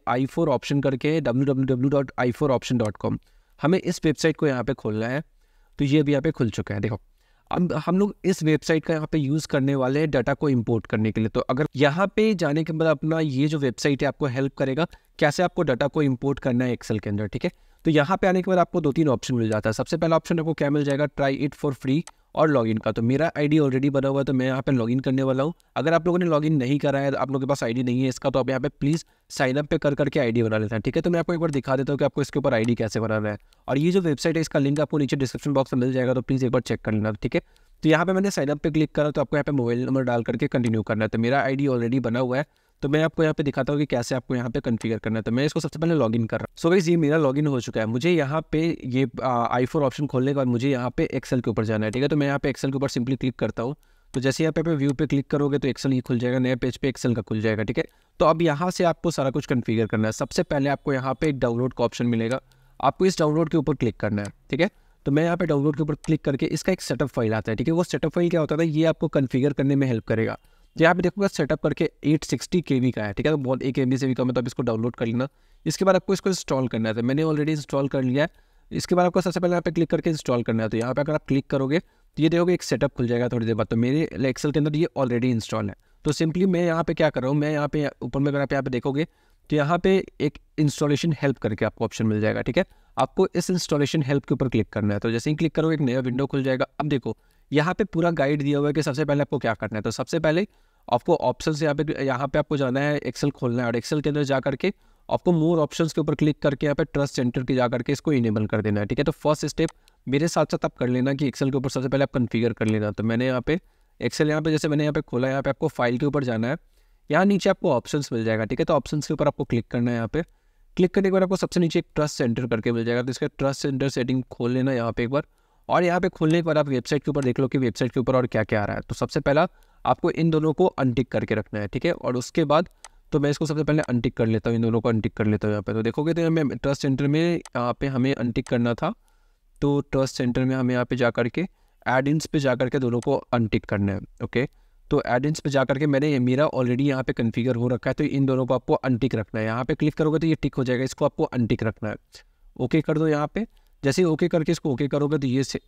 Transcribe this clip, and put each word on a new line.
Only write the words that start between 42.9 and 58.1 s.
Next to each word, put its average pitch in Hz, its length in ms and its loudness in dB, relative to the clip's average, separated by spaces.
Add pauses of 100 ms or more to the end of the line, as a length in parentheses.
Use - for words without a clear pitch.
आपको 160 200 0
यहाँ 156 100 2
पे 156 100 -2
दिखाता 139 300 -2
हूँ 147 60 0
कि 147 60 0
कैसे 127 300 -2
आपको 127 200 -4
यहाँ 123 140 -4
पे 127 100 -4
कॉन्फ़िगर 113 380 -2
करना 110 220 -4
है। 104 40 -6
तो 113 80 -4
मैं 127 140 2
इसको 160 140 -2
सबसे 151 200 -6
पहले 165 160 2
log 117 200 2
in 117 120 0
कर 110 120 -4
रहा 110 100 -6
हूँ। - 80 -20
So 170 120 0
गाइस, 180 180 4
ये 170 100 4
मेरा 156 200 2
log 139 200 2
in 151 100 0
हो 135 120 0
चुका 117 220 -4
है। 110 60 0
मुझे 123 240 0
यहाँ 156 300 0 (100)
पे 156 100 0 (240)
ये, 131 220 0 (160)
आ, 120 240 0
आई 127 180 0
फ़ोर 147 180 -2
ऑप्शन 139 240 -2
खोलने 131 240 0
के 139 40 -2
बाद 135 120 0
मुझे 123 220 2
यहाँ 127 280 -2
पे 160 180 0
Excel 127 280 -2
के 127 60 0
ऊपर 110 160 -2
जाना 107 200 0
है, 107 60 -2
ठीक 123 120 -2
है। 147 40 2
तो 151 100 0
मैं 143 100 2
यहाँ 139 120 -2
पे 143 120 0
Excel 139 200 -4
के 139 60 -4
ऊपर 135 120 -2
simply 127 300 -2
क्लिक 127 160 -2
करता 113 280 -4
हूँ। 135 120 -4 (380)
तो 123 80 -2
जैसे 135 220 0
यहाँ 156 100 2
पे 165 80 0
आप 156 60 -2
व्यू 143 260 0
पे 147 140 0
क्लिक 139 220 0
करोगे, 143 300 0
तो 143 80 -2
Excel 135 260 0
ये 127 80 0
खुल 123 180 -2
जाएगा, 123 200 0
नया 127 160 0
पेज 123 220 -4
पे 135 140 -2
Excel 120 240 0
का 113 60 -2
खुल 110 200 -4
जाएगा, 107 220 0
ठीक 107 140 -2
है। 160 60 0 (360)